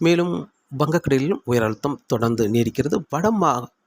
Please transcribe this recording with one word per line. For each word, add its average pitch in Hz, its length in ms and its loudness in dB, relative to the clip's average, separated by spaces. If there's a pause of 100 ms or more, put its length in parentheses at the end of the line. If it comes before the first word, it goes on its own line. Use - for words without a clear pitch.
மேலும் 175 300 2 (420)
வங்கக்கடலிலும் 151 720 0
உயர் 120 220 2
அழுத்தம் 117 300 -4 (100)
தொடர்ந்து 117 420 0
நீடிக்கிறது. 117 480 0 (140)
வட 175 220 0
மா-, 147 340 0 (200)